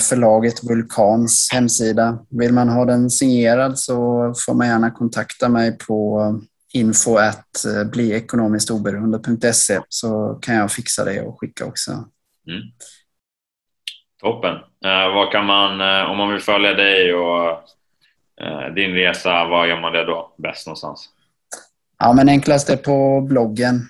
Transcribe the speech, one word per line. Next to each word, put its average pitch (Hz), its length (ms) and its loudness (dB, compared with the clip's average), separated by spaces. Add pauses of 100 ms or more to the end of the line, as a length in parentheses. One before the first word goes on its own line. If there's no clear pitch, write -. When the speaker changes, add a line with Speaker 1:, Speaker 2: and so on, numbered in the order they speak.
Speaker 1:
förlaget 117 560 2
Vulkans 113 880 0
hemsida. 117 640 0 (120)
Vill 120 220 0
man 123 160 4
ha 123 160 2
den 123 260 2
signerad 127 680 2
så - 160 -4 (520)
får 123 80 -2
man 120 120 2
gärna 113 240 2
kontakta 113 580 -4
mig 117 300 0
på 107 560 -2 (380)
info 113 440 2
at 107 300 0 (460)
bli 117 200 0
ekonomiskt 110 580 -2
oberoende 107 480 -2
punkt 117 360 0
se, 98 340 0
så 107 540 -4
kan 120 120 -2
jag 104 180 0
fixa - 320 -4
det 98 180 -4
och 113 180 -12
skicka - 260 -10
också. - 240 -8
Speaker 2:
Mm. - 720 -14 (1600)
Toppen. 95 340 -2 (300)
Eh, 95 300 0
vad 101 180 2
kan 104 140 2
man, 98 340 2
eh, 95 300 0
om 98 80 -4
man 101 140 0
vill 98 80 -4
följa 101 340 2
dig 95 400 4
och, 87 360 0 (920)
eh, 76 340 -10
din 95 200 -2
resa, 90 540 0
var 85 180 2
gör 85 140 -2
man 82 120 -6
det 85 120 0
då 82 340 -6
bäst 80 280 -10
någonstans? 78 420 -14 (880)
Speaker 1:
Ja, 113 140 4
men 135 160 8
enklast 143 420 2
är 135 60 0
på 135 520 0
bloggen 123 600 0